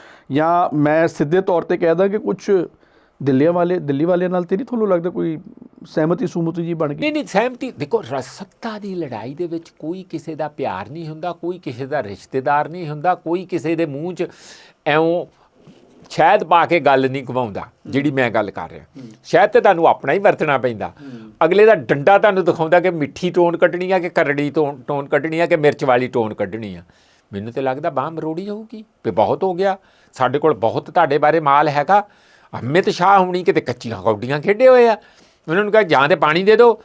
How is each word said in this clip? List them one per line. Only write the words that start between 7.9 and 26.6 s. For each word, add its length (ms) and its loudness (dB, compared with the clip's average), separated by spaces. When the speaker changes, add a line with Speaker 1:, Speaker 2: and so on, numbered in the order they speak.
Speaker 2:
ਰ-, 200 -8
ਸੱਤਾ 580 -12
ਦੀ 160 -10
ਲੜਾਈ 380 -8
ਦੇ 140 -8
ਵਿੱਚ 320 -10
ਕੋਈ 240 -10
ਕਿਸੇ 320 -12
ਦਾ 120 -6
ਪਿਆਰ 420 -8
ਨਹੀਂ 180 -14
ਹੁੰਦਾ, 260 -10
ਕੋਈ 260 -10
ਕਿਸੇ 260 -10
ਦਾ 180 -4
ਰਿਸ਼ਤੇਦਾਰ 640 -4
ਨਹੀਂ 200 -10
ਹੁੰਦਾ, 260 -2
ਕੋਈ 300 -6
ਕਿਸੇ 300 -4
ਦੇ 100 0
ਮੂੰਹ 280 -8
'ਚ 140 -6
ਐਉਂ 380 2
ਸ਼ਹਿਦ 340 2
ਪਾ 220 2
ਕੇ 140 2
ਗੱਲ 320 2
ਨਹੀਂ 120 -8
ਘੁਮਾਉਂਦਾ, 380 -6
ਜਿਹੜੀ 240 -2
ਮੈਂ 200 0
ਗੱਲ 200 -2
ਕਰ 180 -10
ਰਿਹਾ। 140 -20
Speaker 1:
ਹੂੰ। 260 -20
Speaker 2:
ਸ਼ਹਿਦ 260 4
ਤੇ 120 4
ਤੁਹਾਨੂੰ 260 4
ਆਪਣਾ 260 2
ਹੀ 60 2
ਵਰਤਣਾ 380 2
ਪੈਂਦਾ। 300 -4
Speaker 1:
ਹੂੰ। 440 -18
Speaker 2:
ਅਗਲੇ 200 6
ਦਾ 100 8
ਡੰਡਾ 420 2
ਤੁਹਾਨੂੰ 280 2
ਦਿਖਾਉਂਦਾ 340 2
ਕਿ 100 0
ਮਿੱਠੀ 400 -4
ਟੋਨ 280 0
ਕੱਢਣੀ 340 0
ਆ 80 2
ਕਿ 100 -6
ਕਰੜੀ 400 0
ਟੋਨ, 380 -2
ਟੋਨ 180 -4
ਕੱਢਣੀ 340 -2
ਆ 60 2
ਕਿ 100 0
ਮਿਰਚ 280 2
ਵਾਲੀ 240 2
ਟੋਨ 260 -2
ਕੱਢਣੀ 420 -8